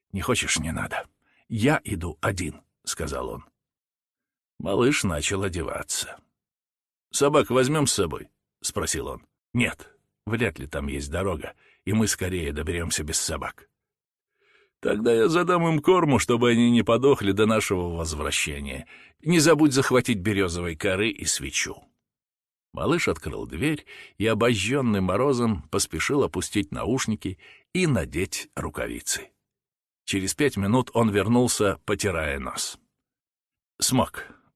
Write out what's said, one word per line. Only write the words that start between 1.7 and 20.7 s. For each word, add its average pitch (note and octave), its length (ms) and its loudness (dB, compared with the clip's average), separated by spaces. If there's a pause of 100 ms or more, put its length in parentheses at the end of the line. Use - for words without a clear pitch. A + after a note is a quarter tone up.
иду E2+ 380 -6
один», F2+ 400 -6 (240)
сказал C2+ 440 -6
он. A#1 160 -12 (1120)
Малыш A2+ 440 0
начал F#2+ 400 -2
одеваться. - 720 -6 (960)
«Собак C#3+ 380 4
возьмем C3 360 4
с - 80 0
собой?» - 360 -2 (320)
спросил D2+ 460 -4
он. B1+ 180 -12 (280)
«Нет, - 400 -2 (320)
вряд A2 320 -2
ли - 100 -10
там C#2+ 200 -6
есть C#2 240 -6
дорога, F2 420 -4 (300)
и F#2 80 -4
мы A2 160 4
скорее F2+ 460 -4
доберемся D#2+ 500 -4
без D2+ 160 -4
собак». - 500 -8 (1120)
«Тогда A#2 340 2
я A2+ 160 6
задам E3+ 380 2
им D#3+ 120 2
корму, E3 400 4
чтобы A#2+ 320 2
они A#2+ 180 4
не A#2 140 4
подохли A#2 480 4
до G#2 140 4
нашего G#2 440 0
возвращения. D2 960 -6 (360)
Не E3+ 160 4
забудь D3+ 340 6
захватить B2 460 2
березовой F2 560 0